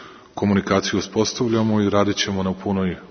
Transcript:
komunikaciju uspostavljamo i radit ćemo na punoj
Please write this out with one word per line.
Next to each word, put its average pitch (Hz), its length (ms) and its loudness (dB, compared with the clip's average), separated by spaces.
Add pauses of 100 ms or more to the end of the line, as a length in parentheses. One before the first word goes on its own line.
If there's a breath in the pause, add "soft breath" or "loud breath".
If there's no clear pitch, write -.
(340 loud breath)
komunikaciju 98 680 2
uspostavljamo 110 800 0
i 101 80 2
radit 101 280 2
ćemo 95 260 -2
na 95 100 -2
punoj 95 420 -2 (160)